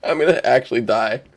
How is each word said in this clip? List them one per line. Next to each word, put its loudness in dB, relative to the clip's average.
I'm -2
gonna 2
actually 0
die. 0